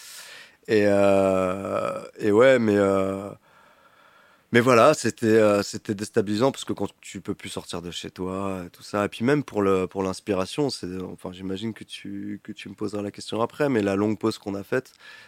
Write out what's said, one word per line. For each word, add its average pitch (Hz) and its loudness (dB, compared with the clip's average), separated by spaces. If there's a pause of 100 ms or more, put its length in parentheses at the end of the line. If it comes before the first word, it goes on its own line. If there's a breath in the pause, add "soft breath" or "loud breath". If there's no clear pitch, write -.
(680 loud breath)
Et, 107 4
euh, 98 2 (160)
et 113 0
ouais, 127 6
mais, 107 2
euh, 98 0 (1200 soft breath)
mais 117 6
voilà, 123 8
c'était, 113 -2
euh, 107 6
c'était 107 -8
déstabilisant 107 0
parce - -14
que 117 -6
quand 98 -6 (140)
tu - -14
peux 98 -8
plus - -14
sortir 90 -10
de 87 -10
chez - -12
toi 95 -8
et 85 -18
tout - -20
ça. 104 -2
Et 95 -4
puis - -8
même 139 2
pour 104 -2
le, 95 2
pour 95 -6
l'inspiration, 95 -2
c'est, - -10 (160)
enfin, 92 -12
j'imagine 95 -8
que - -16
tu, 101 -12
que - -16
tu - -16
me 98 -14
poseras 101 -6
la 101 -6
question 104 -6
après, 143 -2
mais 113 2
la 98 2
longue 104 0
pause 110 -2
qu'on 98 -8
a 98 -8
faite, - -4 (340 loud breath)